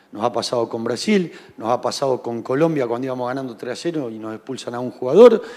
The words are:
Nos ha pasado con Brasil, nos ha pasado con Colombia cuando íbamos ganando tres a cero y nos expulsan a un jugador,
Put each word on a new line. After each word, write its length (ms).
Nos 120
ha 80
pasado 360
con 160
Brasil, 480
nos 120
ha 120
pasado 420
con 200
Colombia 440
cuando 200
íbamos 220
ganando 280
tres 160
a 100
cero 280
y 80
nos 160
expulsan 400
a 60
un 120
jugador, 500